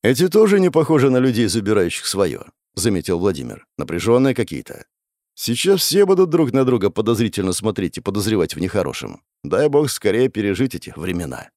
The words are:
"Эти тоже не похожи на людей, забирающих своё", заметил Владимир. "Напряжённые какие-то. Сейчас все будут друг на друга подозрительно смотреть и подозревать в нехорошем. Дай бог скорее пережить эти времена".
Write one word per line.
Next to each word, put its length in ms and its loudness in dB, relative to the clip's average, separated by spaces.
"Эти 240 2
тоже 320 4
не 100 4
похожи 400 2
на 80 2
людей, 300 2
забирающих 580 0
своё", 380 -2
заметил 420 -2
Владимир. 480 -4
"Напряжённые 560 0
какие-то. 500 -8
Сейчас 420 0
все 260 2
будут 240 4
друг 200 2
на 140 2
друга 240 2
подозрительно 640 -2
смотреть 460 -4
и 20 -14
подозревать 540 -2
в 40 -10
нехорошем. 600 -4
Дай 260 0
бог 220 2
скорее 380 0
пережить 440 -2
эти 220 -14
времена". 600 -8